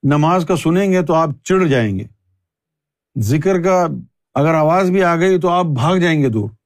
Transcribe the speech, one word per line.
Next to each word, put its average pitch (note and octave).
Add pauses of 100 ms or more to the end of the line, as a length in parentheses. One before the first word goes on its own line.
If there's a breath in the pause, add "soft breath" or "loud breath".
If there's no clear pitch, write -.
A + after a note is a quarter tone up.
نماز D3+
کا F#3
سنیں F#3
گے F#3
تو E3
آپ D#3+ (140)
چڑ F#3
جائیں A#2
گے، G#2 (1120)
ذکر D#3
کا F#3 (480)
اگر D3+
آواز E3+
بھی F#3+
آ E3+
گئی F#3
تو F3+
آپ F3
بھاگ D#3
جائیں E3+
گے C3
دور۔ A2 (180)